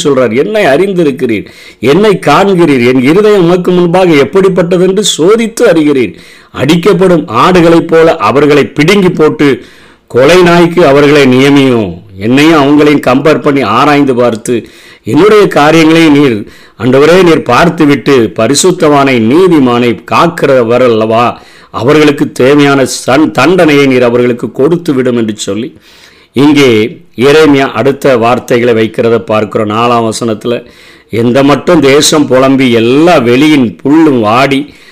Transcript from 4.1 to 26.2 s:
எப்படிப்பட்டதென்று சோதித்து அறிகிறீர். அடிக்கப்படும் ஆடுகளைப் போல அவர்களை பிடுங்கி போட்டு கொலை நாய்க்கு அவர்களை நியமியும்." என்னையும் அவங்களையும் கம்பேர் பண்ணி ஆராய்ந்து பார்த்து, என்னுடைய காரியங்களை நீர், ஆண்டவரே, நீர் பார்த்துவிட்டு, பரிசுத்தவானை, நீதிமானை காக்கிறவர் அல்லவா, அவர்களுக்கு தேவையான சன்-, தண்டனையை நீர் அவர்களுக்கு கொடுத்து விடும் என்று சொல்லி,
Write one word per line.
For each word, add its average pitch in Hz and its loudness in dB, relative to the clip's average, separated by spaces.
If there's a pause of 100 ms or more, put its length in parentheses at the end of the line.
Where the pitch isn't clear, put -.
எப்படிப்பட்டதென்று 185 0 (160)
சோதித்து 220 0
அறிகிறீர். 147 0 (400)
அடிக்கப்படும் 175 0
ஆடுகளைப் 165 0
போல 165 2
அவர்களை 143 0
பிடுங்கி 180 0
போட்டு 147 0 (420)
கொலை 156 2
நாய்க்கு 170 2
அவர்களை 143 2
நியமியும்." 127 0 (160)
என்னையும் 143 2
அவங்களையும் 147 0
கம்பேர் 139 0
பண்ணி 135 -2
ஆராய்ந்து 131 0
பார்த்து, 117 -4 (380)
என்னுடைய 190 2
காரியங்களை 160 2
நீர், 139 0 (320)
ஆண்டவரே, 147 2
நீர் 156 2
பார்த்துவிட்டு, 139 0
பரிசுத்தவானை, 139 0
நீதிமானை 123 0 (140)
காக்கிறவர் 127 0
அல்லவா, 113 -2 (280)
அவர்களுக்கு 147 0
தேவையான 139 0 (200)
சன்-, 143 0
தண்டனையை 147 0
நீர் 127 0
அவர்களுக்கு 123 -2
கொடுத்து 165 -2
விடும் 127 -2
என்று 110 -4
சொல்லி, 104 -10 (540)